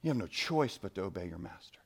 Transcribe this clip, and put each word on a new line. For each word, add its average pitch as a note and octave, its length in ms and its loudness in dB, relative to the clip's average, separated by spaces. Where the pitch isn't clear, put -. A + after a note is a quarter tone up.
You E3 60 4
have C#3 80 4
no F#2+ 100 0
choice D3+ 500 2
but G2 180 -6
to F#2+ 80 0
obey F2+ 240 -2
your E2 120 -6
master. - 460 -12